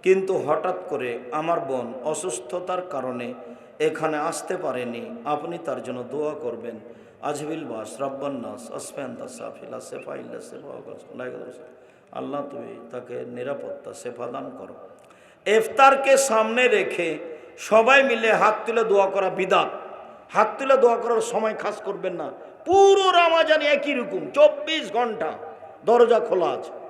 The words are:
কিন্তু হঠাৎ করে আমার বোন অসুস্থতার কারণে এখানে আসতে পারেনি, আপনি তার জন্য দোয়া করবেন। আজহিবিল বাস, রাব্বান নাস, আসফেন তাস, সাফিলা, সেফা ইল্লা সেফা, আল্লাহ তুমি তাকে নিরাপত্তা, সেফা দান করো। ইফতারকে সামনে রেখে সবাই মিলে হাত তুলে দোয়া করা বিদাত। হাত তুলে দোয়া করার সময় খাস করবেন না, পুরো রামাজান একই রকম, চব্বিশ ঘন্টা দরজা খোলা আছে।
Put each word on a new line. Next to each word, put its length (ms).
কিন্তু 340
হঠাৎ 380
করে 300
আমার 280
বোন 340
অসুস্থতার 760
কারণে 520
এখানে 380
আসতে 400
পারেনি, 580
আপনি 320
তার 260
জন্য 280
দোয়া 220
করবেন। 460
আজহিবিল 420
বাস, 380
রাব্বান 300
নাস, 400
আসফেন 440
তাস, 220
সাফিলা, 420
সেফা 360
ইল্লা 260
সেফা, 500
আল্লাহ 300
তুমি 400
তাকে 360
নিরাপত্তা, 680
সেফা 340
দান 300
করো। 160
ইফতারকে 720
সামনে 500
রেখে 500
সবাই 460
মিলে 300
হাত 220
তুলে 180
দোয়া 220
করা 240
বিদাত। 400
হাত 260
তুলে 180
দোয়া 200
করার 240
সময় 320
খাস 220
করবেন 380
না, 180
পুরো 460
রামাজান 500
একই 320
রকম, 400
চব্বিশ 580
ঘন্টা 400
দরজা 340
খোলা 300
আছে। 220